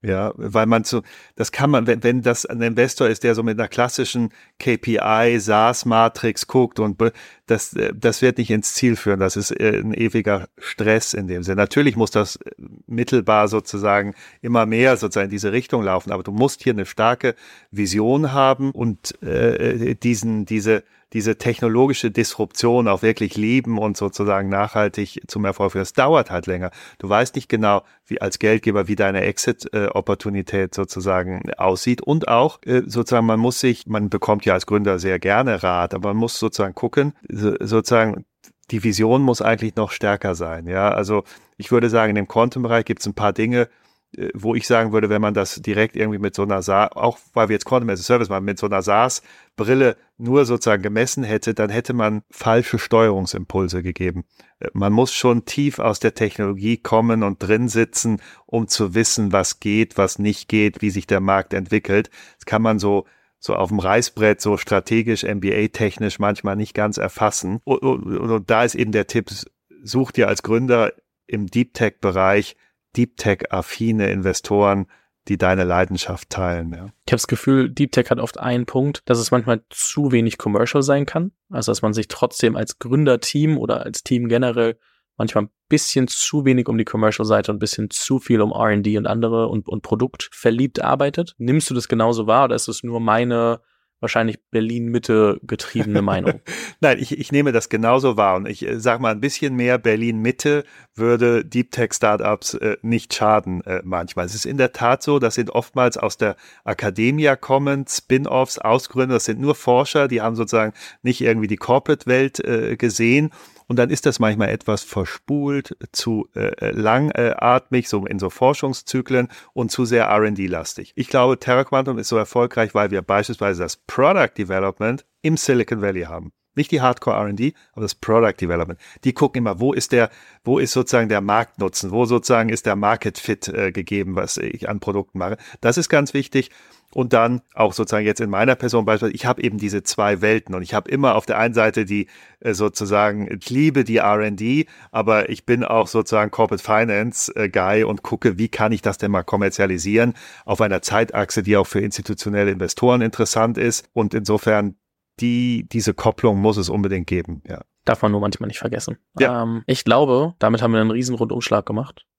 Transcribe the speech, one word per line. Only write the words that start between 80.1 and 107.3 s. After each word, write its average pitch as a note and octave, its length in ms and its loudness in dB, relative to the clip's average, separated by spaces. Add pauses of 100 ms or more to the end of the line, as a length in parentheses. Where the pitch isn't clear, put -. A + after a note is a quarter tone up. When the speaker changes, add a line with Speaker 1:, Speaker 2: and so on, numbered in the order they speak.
Speaker 2:
wenig A2+ 240 2
commercial A#2 460 0
sein C#3 240 2
kann. E3+ 260 -4 (160)
Also, A#2 240 -4
dass G#2 80 -2
man G#2+ 140 0
sich A2 140 -4
trotzdem - 460 0
als - 260 -6
Gründerteam C#3+ 760 2
oder A#2+ 260 -2
als A#2 220 -10
Team A#2+ 240 0
generell A#2 480 2 (400)
manchmal A2 280 0
ein G#2 60 -12 (200)
bisschen C#3 360 2
zu - 380 -2
wenig B2 240 4
um A#2 80 0
die A2+ 80 0
Commercial-Seite G#2+ 640 0
und G#2+ 60 -2
ein - 40 -6
bisschen G#2 280 -4
zu - 300 -2
viel A#2 240 2
um G#2+ 80 2
R A2 240 0
and G#2 100 0
D G#2+ 140 0
und G#2 80 -2
andere A2+ 420 0
und, G#2 200 -4
und G#2+ 140 -6
Produkt - 480 -4
verliebt A#2+ 520 0
arbeitet. C#3+ 560 -2
Nimmst C3 320 0
du C3+ 40 -4
das A#2+ 140 -4
genauso A2+ 380 0
wahr A#2+ 180 4
oder A#2 120 0
ist - 120 -4
es - 140 -8
nur A#2 180 -6
meine A#2 600 0 (400)
wahrscheinlich A2+ 400 -2 (100)
Berlin-Mitte A2+ 920 0
getriebene G#2 580 -2
Meinung? F#2+ 380 -2 (200)
Speaker 1:
<laughs> - 200 -12
Nein, C3+ 180 4
ich, C#3 180 -6
ich C#3+ 140 -10
nehme C#3+ 220 2
das A2+ 160 0
genauso A#2+ 480 2
wahr G2+ 180 4
und G2 140 -4
ich, - 180 -8
äh, A#2 140 -6
sag A#2+ 200 0
mal, A2+ 120 0
ein G#2 80 -6
bisschen C#3 340 -4
mehr B2 240 2
Berlin-Mitte A#2 840 0 (320)
würde A#2 480 4
Deep B2 260 -2
Tech-Startups, G#2+ 840 0
äh, G#2 280 -4
nicht A2+ 320 -4
schaden, G2+ 500 2
äh, F#2 200 -6
manchmal. F2+ 420 -6
Es F#2+ 80 -10
ist A2 100 -8
in C#3 120 -6
der C3 160 0
Tat B2 320 0
so, C#3+ 160 2
das A2+ 160 -2
sind A#2 140 -2
oftmals B2 480 0
aus - 180 -4
der G#2 180 -2 (300)
Akademia A#2+ 720 0